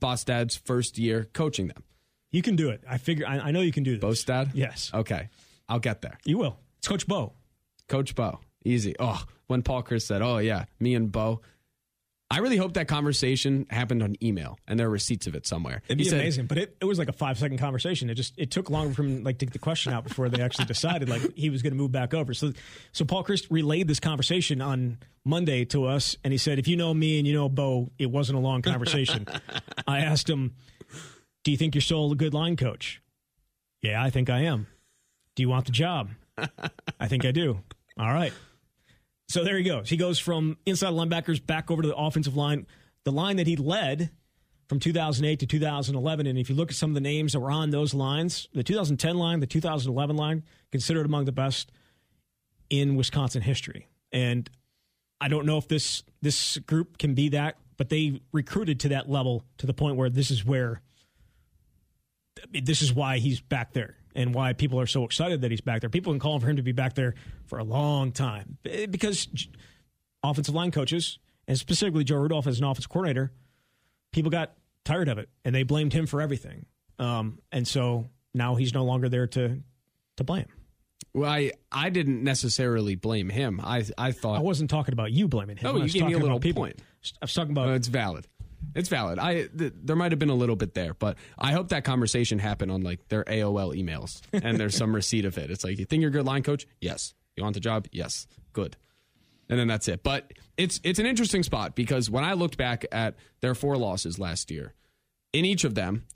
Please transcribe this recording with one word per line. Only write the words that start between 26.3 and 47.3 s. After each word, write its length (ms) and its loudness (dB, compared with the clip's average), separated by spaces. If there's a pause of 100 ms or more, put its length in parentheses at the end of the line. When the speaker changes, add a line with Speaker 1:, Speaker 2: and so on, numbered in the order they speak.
Speaker 2:
he 60 2
said, 200 2
"If 100 0
you 80 4
know 180 2
me 240 2
and 80 2
you 80 4
know 140 2
Bo, 500 0
it 120 0
wasn't 280 0
a 40 2
long 200 2
conversation." 640 0 (300)
Speaker 1:
<laughs> 300 -8
Speaker 2:
I 140 2
asked 300 2
him, 240 0 (920)
"Do 60 4
you 60 4
think 180 2
you're 80 4
still 300 2
a 40 2
good 160 2
line 240 0
coach?" 460 -4 (800)
"Yeah, 200 0
I 60 2
think 220 2
I 140 2
am." 240 -2 (640)
"Do 80 0
you 80 2
want 160 0
the 60 -2
job?" 380 0 (880)
"I 100 -4
think 180 0
I 60 2
do." 280 0 (380)
"All 140 0
right." 200 0 (960)
So 160 0
there 120 0
he 60 2
goes. 260 0
He 80 2
goes 220 2
from 480 0
inside 260 2
linebackers 540 0
back 240 -2
over 100 2
to 80 2
the 80 -2
offensive 400 0
line, 300 0 (380)
the 80 2
line 240 2
that 100 2
he 100 2
led 540 0 (580)
from 100 0
two 140 2
thousand 320 2
eight 140 2
to 80 -2
two 140 2
thousand 340 0
eleven. 320 0
And 100 0
if 140 0
you 60 2
look 140 2
at 60 -6
some 140 0
of 40 2
the 60 2
names 320 0